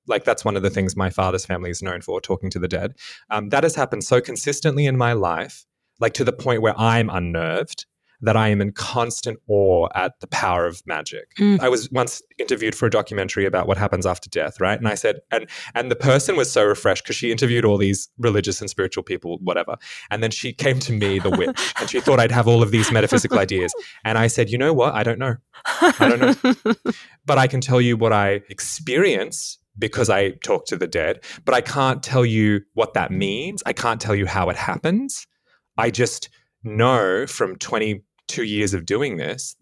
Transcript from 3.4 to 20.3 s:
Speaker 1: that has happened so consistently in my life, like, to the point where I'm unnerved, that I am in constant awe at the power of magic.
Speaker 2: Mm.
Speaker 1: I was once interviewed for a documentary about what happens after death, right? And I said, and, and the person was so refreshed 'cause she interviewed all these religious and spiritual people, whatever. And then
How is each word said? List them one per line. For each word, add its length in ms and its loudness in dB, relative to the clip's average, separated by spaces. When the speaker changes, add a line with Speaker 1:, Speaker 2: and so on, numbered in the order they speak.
Speaker 1:
that 140 2
has 100 2
happened 300 -2
so 180 2
consistently 640 -2
in 120 2
my 160 2
life, 520 -4
like, 140 0
to 100 -4
the 80 2
point 300 -2
where 180 2
I'm 300 4
unnerved, 800 -4
that 160 2
I 120 4
am 120 2
in 100 -2
constant 760 -6
awe 480 4
at 240 -4
the 80 -16
power 400 0
of 180 -8
magic. 540 -10
Speaker 2:
Mm. 200 6
Speaker 1:
I 100 2
was 220 0
once 300 -2
interviewed 380 -2
for 100 0
a 40 2
documentary 560 0
about 220 0
what 100 2
happens 280 0
after 240 -4
death, 320 -6
right? 160 2
And 100 -4
I 80 0
said, 220 0
and, 160 -2
and 180 -4
the 40 2
person 400 2
was 160 0
so 120 4
refreshed 420 2
'cause 100 -6
she 160 -2
interviewed 340 2
all 120 4
these 300 0
religious 420 0
and 80 -8
spiritual 340 -4
people, 380 -6
whatever. 340 -2
And 120 -6
then 80 0